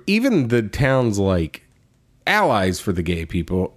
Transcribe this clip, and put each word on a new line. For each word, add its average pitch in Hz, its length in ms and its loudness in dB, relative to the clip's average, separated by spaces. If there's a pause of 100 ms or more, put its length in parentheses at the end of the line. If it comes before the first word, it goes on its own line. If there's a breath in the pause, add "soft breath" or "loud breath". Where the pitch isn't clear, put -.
even 208 440 2
the 117 120 2
town's, 120 580 0
like, 92 440 0 (640)
allies 123 520 2
for 98 140 -4
the 87 80 -4
gay 82 240 -4
people 87 520 -4